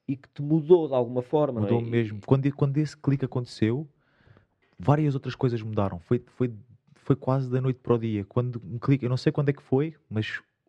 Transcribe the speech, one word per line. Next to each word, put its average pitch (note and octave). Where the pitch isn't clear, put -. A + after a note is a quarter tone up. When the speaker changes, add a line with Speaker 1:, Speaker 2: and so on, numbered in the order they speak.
Speaker 1:
e C#3
que -
te -
mudou D#3
de C3+
alguma B2
forma, C#3
não G2+
é? -
Speaker 2:
Mudou A#2
Speaker 1:
E A#2
Speaker 2:
mesmo. A2
Quando, C3+
quando C#3
esse D3+
clique C#3
aconteceu, B2
várias D3
outras B2+
coisas A#2+
mudaram. G#2
Foi, B2
foi, B2
foi -
quase C3
da B2+
noite C3
para A#2+
o A#2+
dia. A2
Quando B2
um A#2+
clique, C3+
eu A#2+
não B2+
sei C#3
quando C#3+
é -
que C#3
foi, D3+
mas G#2+